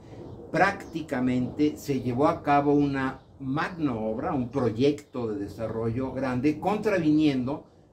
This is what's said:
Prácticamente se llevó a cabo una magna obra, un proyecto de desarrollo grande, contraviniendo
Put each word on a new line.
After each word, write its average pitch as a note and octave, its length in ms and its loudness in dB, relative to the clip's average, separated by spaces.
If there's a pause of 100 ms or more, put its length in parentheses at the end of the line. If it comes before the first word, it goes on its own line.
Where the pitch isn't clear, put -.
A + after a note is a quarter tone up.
(520)
Prácticamente D3 1300 0
se C3 240 -4
llevó B2 260 2
a E3 140 -2
cabo C#3+ 320 4
una C#3 460 2 (200)
magna D3+ 540 -2
obra, A2+ 400 -2
un B2 160 -2
proyecto B2+ 800 0
de G#2+ 180 -4
desarrollo A2+ 640 -4
grande, C3 480 0
contraviniendo D#3 1080 2 (240)